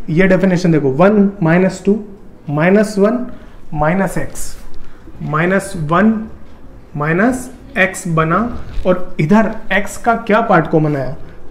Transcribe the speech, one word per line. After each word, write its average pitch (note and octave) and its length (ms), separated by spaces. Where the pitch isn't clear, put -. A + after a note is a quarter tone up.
ये F3 160
डेफिनेशन F#3 460
देखो, C#3+ 180
वन G3 400
माइनस F3 420
टू G#3 140
माइनस F#3+ 480
वन A#3 280
माइनस D#3+ 440
एक्स, - 380
माइनस F3 540
वन E3+ 340
माइनस F3 540
एक्स F#3 300
बना, D#3+ 300
और F3+ 340
इधर G3+ 300
एक्स G3 260
का A3+ 180
क्या B3 260
पार्ट E3+ 260
कॉमन D3+ 280
आया? C3 200